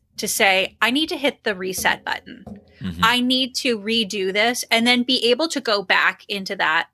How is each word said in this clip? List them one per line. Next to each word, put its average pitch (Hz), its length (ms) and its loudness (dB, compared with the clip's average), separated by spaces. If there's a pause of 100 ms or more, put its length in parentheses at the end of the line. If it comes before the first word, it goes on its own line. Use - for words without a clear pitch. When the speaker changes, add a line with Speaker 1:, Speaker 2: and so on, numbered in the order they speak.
(180)
Speaker 1:
to 214 100 -4
say, 190 520 2
"I 220 120 2
need 302 160 0
to 359 80 -6
hit 269 260 -2
the 214 140 -2
reset 185 480 -2
button. - 400 -10 (360)
Speaker 2:
Mm-hmm. 85 220 -6
Speaker 1:
I 240 180 4
need 254 360 0
to 240 220 -2
redo 202 540 -2
this," 226 380 0
and 233 160 2
then 247 160 4
be 240 280 2
able 285 180 0
to 294 120 -4
go 202 220 0
back 170 460 2
into 202 280 -6
that 165 380 0